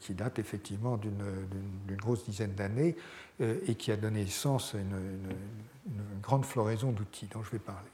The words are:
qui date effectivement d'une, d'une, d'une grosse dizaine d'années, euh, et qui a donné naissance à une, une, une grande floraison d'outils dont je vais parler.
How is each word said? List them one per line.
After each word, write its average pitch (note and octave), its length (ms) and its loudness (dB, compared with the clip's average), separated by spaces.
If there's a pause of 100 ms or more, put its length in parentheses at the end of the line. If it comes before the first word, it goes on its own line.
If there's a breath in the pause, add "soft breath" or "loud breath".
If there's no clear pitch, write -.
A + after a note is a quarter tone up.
qui - 140 -6
date G#2+ 240 -2
effectivement G#2+ 580 0
d'une, G#2 160 -2
d'une, G2 760 -4
d'une G2 100 -2
grosse A2 280 2
dizaine G2+ 300 -2
d'années, A2+ 420 4 (440 loud breath)
euh, A2+ 160 4 (100)
et A#2+ 80 4
qui - 180 0
a G#2 40 4
donné G#2+ 280 2
naissance B2+ 500 2
à G#2+ 40 0
une, G2 80 0
une, F#2+ 1080 -4
une G2+ 260 -4
grande C3+ 240 4
floraison A#2 480 2
d'outils G#2 360 -4
dont A2 140 -4
je G#2 100 -8
vais A#2 60 0
parler. G2 340 -10